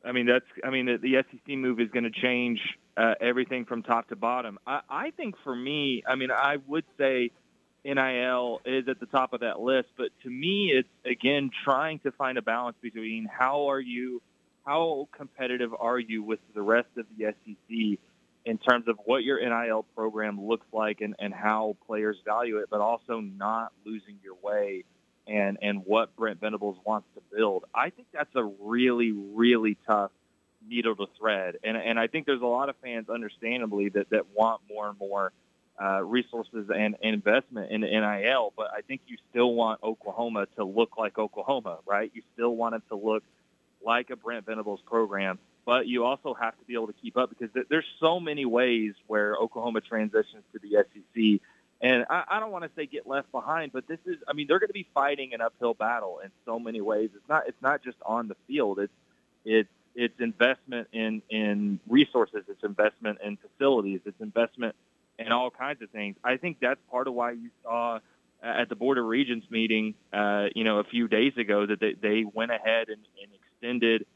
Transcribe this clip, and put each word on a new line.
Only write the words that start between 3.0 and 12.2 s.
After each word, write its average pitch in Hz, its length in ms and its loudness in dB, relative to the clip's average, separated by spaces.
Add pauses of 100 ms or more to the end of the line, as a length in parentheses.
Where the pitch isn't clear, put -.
everything 123 460 0
from 117 160 -4
top 117 260 0
to 117 80 -8
bottom. 117 500 -4
I, 139 220 -4
I 202 220 -6
think 269 240 -10 (100)
for 135 100 -4
me, 135 540 -2
I 131 60 2
mean, 131 160 -4
I 139 260 2 (120)
would 156 160 -2 (120)
say 127 360 2 (520)
N 139 140 -2
I 127 280 0
L 123 380 0
is 131 240 0
at 131 120 -4
the 120 60 -10
top 131 260 0
of 120 80 -6
that 101 200 -2
list, 127 280 2 (100)
but 120 100 -2 (140)
to 127 80 -10
me, 170 420 0
it's, 131 160 4 (160)
again, 131 460 2 (140)
trying 147 360 2
to 135 120 -4
find 127 260 -2